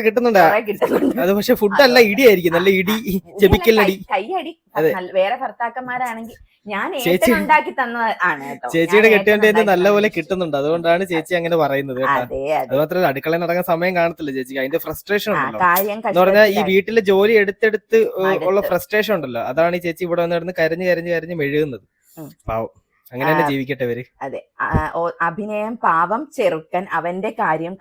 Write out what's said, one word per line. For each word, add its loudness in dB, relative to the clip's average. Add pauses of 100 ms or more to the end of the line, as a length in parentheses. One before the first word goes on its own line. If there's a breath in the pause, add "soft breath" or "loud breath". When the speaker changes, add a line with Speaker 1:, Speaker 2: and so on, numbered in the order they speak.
Speaker 1:
കിട്ടുന്നുണ്ട്. 4
Speaker 2:
കുറെ 4
കിട്ടുന്നുണ്ട്. -2
Speaker 1:
അത് 2
പക്ഷെ 2
ഫുഡ് 0
അല്ല, 6
Speaker 2:
അതുകൊണ്ട് 6
Speaker 1:
ഇടിയായിരിക്കും, 6
നല്ല 2 (100)
ഇടി, -2
Speaker 2:
ആ, -6
ഇടി -2 (260)
Speaker 1:
ചെബിക്കൽ 4
Speaker 2:
അല്ല, 4
Speaker 1:
അടി. 0 (160)
Speaker 2:
കൈ-, -4
കൈയടി. -8 (220)
Speaker 1:
അതെ. 0
Speaker 2:
നല്ല, -6 (100)
വേറെ 0
ഭർത്താക്കന്മാരാണെങ്കിൽ -8 (320)
ഞാൻ -6
Speaker 1:
ചേച്ചി, 2
Speaker 2:
ഏട്ടൻ 4
ഉണ്ടാക്കി 2
തന്നതാണ് -4
കേട്ടോ. -12
Speaker 1:
ചേച്ചിയുടെ 4
Speaker 2:
ഞാൻ 6
ഏട്ടൻ 6
Speaker 1:
കെട്ടിയവന്റെ 2
കയ്യിൽ 4
നിന്ന് 4
Speaker 2:
ഉണ്ടാക്കി 2
Speaker 1:
നല്ലപോലെ 4
Speaker 2:
തന്നതാണ്. -4
Speaker 1:
കിട്ടുന്നുണ്ട്, -4
അതുകൊണ്ടാണ് 0 (100)
ചേച്ചി -4
അങ്ങനെ -2
പറയുന്നത് -4
കേട്ടോ. 0
Speaker 2:
അതെ, -6 (160)
അതെ. -6
Speaker 1:
അത് -2
മാത്രമല്ല, 0
അടുക്കളയിൽ -2
നടക്കാൻ -2
സമയം 0
കാണത്തില്ല -2
ചേച്ചിക്ക്, -6
അതിന്റെ -4
ഫ്രസ്ട്രേഷൻ -4
Speaker 2:
ആ, -2
Speaker 1:
ഉണ്ടല്ലോ. -6
Speaker 2:
കാര്യം 0
Speaker 1:
എന്ന് 0
പറഞ്ഞാൽ 6
ഈ 4
Speaker 2:
കഷ്ടത്തിലായി. 0
Speaker 1:
വീട്ടിലെ 2
ജോലി 2
എടുത്തെടുത്ത്, 0
ഏഹ്, 0 (100)
ഉള്ള 2
Speaker 2:
മടുത്ത്. -2
Speaker 1:
ഫ്രസ്ട്രേഷൻ -2
ഉണ്ടല്ലോ, -6
അതാണ് 0
ഈ -6
ചേച്ചി -6
ഇവിടെ -2
വന്നിരുന്ന് -4
കരഞ്ഞ് -2
കരഞ്ഞ് -2
കരഞ്ഞ് -6
മെഴുകുന്നത്. -2 (320)
Speaker 2:
ഉം. -16 (180)
Speaker 1:
പാവം, -6 (400)
അങ്ങനെ -2
തന്നെ 2
Speaker 2:
ആ, -2
Speaker 1:
ജീവിക്കട്ടെ -4
ഇവര്. -6 (180)
Speaker 2:
അതെ. -10 (220)
ആ, -2 (280)
ഓ, -2 (200)
അഭിനയം -6 (100)
പാവം 0 (140)
ചെറുക്കൻ, -2
അവന്റെ -4 (100)
കാര്യം -2